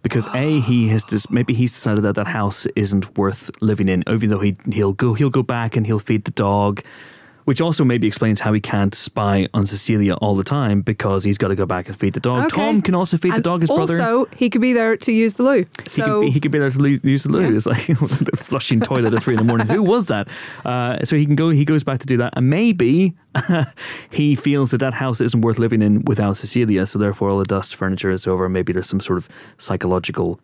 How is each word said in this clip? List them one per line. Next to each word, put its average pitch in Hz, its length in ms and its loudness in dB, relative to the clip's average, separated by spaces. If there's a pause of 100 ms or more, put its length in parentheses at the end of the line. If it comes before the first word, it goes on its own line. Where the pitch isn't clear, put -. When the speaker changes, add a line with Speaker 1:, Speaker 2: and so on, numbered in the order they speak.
Speaker 1:
because 120 320 -2
A, 147 260 0
he 117 280 2
has 110 160 2
dis-, - 260 -4
maybe 120 240 0
he's 123 180 0
decided 107 300 0
that 104 140 0
that 104 100 -2
house 101 480 -2
isn't 98 420 -2
worth 98 340 -2 (120)
living 104 260 0
in, 90 200 0
even 107 220 0
though 101 100 0
he, 101 160 0 (160)
he'll 101 220 0
go, 117 200 0
he'll 135 160 0
go 131 140 0
back 117 320 -4
and 107 100 0
he'll 107 140 0
feed 107 240 -2
the - 80 -6
dog, 101 500 0 (640)
which 135 160 0
also 160 240 2
maybe 120 220 2
explains 107 340 0
how 107 120 0
he 107 80 2
can't 101 340 -2
spy 101 580 0
on 101 140 0
Cecilia 101 480 0
all 104 220 0
the 95 80 -2
time 113 360 0
because 98 440 -2
he's 101 140 0
gotta 95 180 0
go 95 100 -2
back 90 220 -4
and 98 100 -12
feed - 160 0
the - 60 -4
dog. 127 260 0
Speaker 2:
Okay. - 100 -2
Speaker 1:
Tom 214 260 2
can 185 120 0
also 180 220 0
feed 180 160 0
the 226 40 0
Speaker 2:
And 226 80 -2
Speaker 1:
dog, 170 180 -2
his 165 80 0
brother. 208 300 0
Speaker 2:
also, 240 360 0
he 247 120 0
could 226 120 0
be 254 120 2
there 226 240 2
to - 160 -4
use 220 220 2
the 247 80 -2
loo. 254 240 2 (160)
Speaker 1:
He - 60 -14
Speaker 2:
So 135 160 -2
Speaker 1:
could 214 220 0
be, 143 40 2
he 131 100 2
could 143 120 0
be 151 80 2
there 139 100 2
to 131 80 -2
lo-, 139 240 4
use 135 220 2
the 143 80 -2
loo. 180 180 2
Speaker 2:
Yeah. 107 60 4
Speaker 1:
It's 107 100 0
like 123 200 0
<laughs> - 0 -
the 131 500 0
flushing - 440 -2
toilet 117 340 0
at 110 100 0
three 127 100 0
in 110 40 0
the 110 60 2
morning. 117 240 2
Who 208 140 2
was 202 240 2
that? 104 220 -2 (360)
Uh, 123 400 -2
so 156 120 0
he 147 100 4
can 147 80 2
go, 160 160 2
he 147 140 4
goes 151 180 2
back 135 160 -4
to - 80 -10
do 127 120 0
that. 120 180 -2
And 127 120 2
maybe 175 640 2 (200)
<laughs> - 760 -4
he 147 260 2
feels 143 340 0
that 123 80 0
that 131 160 -2
house 127 260 -4
isn't 120 200 0
worth 113 180 2
living 113 240 2
in 104 220 4
without 104 320 0
Cecilia. 107 500 0
So 101 140 -4
therefore 101 300 0
all 98 100 2
the 98 40 0
dust 95 300 -2
furniture 95 380 -2
is 92 160 -4
over. 92 200 0
Maybe 92 240 -2
there's 90 160 -2
some 95 120 -2
sort 90 180 -2
of 82 100 -8 (300)
psychological 92 840 -4